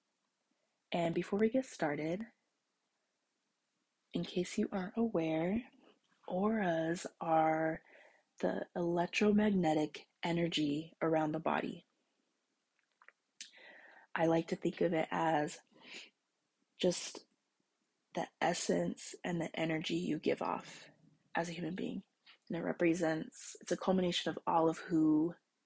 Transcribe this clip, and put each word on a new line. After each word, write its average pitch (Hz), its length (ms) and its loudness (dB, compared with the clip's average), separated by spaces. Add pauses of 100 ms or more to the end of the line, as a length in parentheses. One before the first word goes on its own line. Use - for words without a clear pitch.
(920)
And 170 240 0
before 185 240 -2
we 220 100 6
get 262 160 0
started, 160 600 -4 (1900)
in 175 100 -2
case - 340 -4
you 208 140 0
aren't 185 260 -6
aware, 175 640 0 (680)
auras 180 800 0 (140)
are 160 600 2 (600)
the - 240 -2 (100)
electromagnetic 175 1300 2 (160)
energy 165 800 -2
around 156 320 2
the 160 60 -2
body. 156 460 -2 (2250)
I 165 120 2
like 165 200 4
to 185 80 -2
think - 260 -2
of 170 120 4
it 160 180 2
as 160 480 2 (1200)
just - 400 -2 (960)
the - 120 -2 (140)
essence - 840 0
and 175 180 -2
the 170 80 -2 (100)
energy 160 360 -2
you 165 240 -2
give 135 220 0
off - 440 -6 (500)
as 170 140 -2
a 170 40 -8
human 170 220 -4
being. 190 280 -6 (460)
And 170 80 -2
it 165 60 -4
represents, 165 1000 0
it's - 100 -6
a 175 60 0
culmination 185 520 0
of 156 180 -6
all 165 220 4
of 160 80 -2
who 156 580 2 (300)